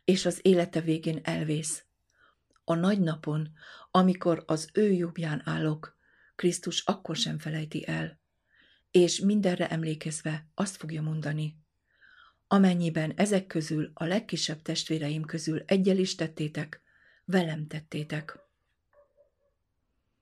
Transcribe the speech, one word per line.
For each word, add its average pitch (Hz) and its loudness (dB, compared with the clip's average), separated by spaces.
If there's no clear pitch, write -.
és 185 4
az 175 0
élete 180 4
végén 160 -2
elvész. 156 -4
A - 0
nagy 190 2
napon, 156 -2
amikor 180 4
az 156 -2
ő 208 4
jobbján 170 -2
állok, 156 -4
Krisztus - -2
akkor - -4
sem 156 -4
felejti 156 -6
el, 160 -6
és 175 6
mindenre 196 2
emlékezve 156 -4
azt 196 -4
fogja 156 -8
mondani: 156 -4
„Amennyiben 175 4
ezek 196 2
közül 156 -2
a - -6
legkisebb 165 -4
testvéreim 156 -4
közül 156 -4
egyel 190 4
is 185 0
tettétek, 156 -6
velem 160 0
tettétek.” 151 -8